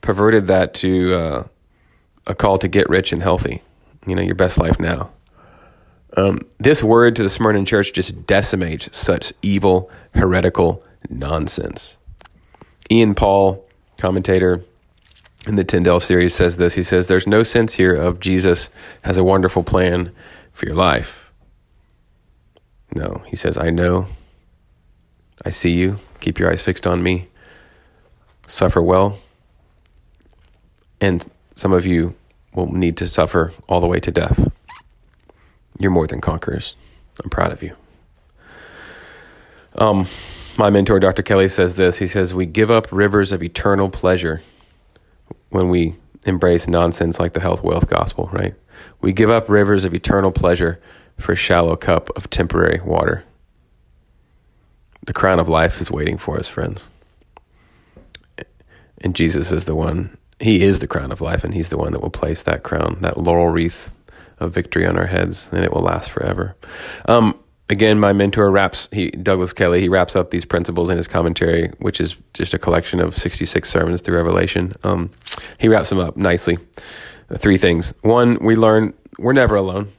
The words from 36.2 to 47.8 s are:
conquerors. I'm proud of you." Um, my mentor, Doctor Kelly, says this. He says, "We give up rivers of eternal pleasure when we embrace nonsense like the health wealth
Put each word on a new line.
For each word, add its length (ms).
conquerors. 540
I'm 80
proud 220
of 100
you." 140
Um, 320
my 120
mentor, 320
Doctor 200
Kelly, 280
says 260
this. 220
He 100
says, 260
"We 120
give 260
up 220
rivers 400
of 100
eternal 460
pleasure 520
when 180
we 300
embrace 420
nonsense 540
like 140
the 80
health 200
wealth 280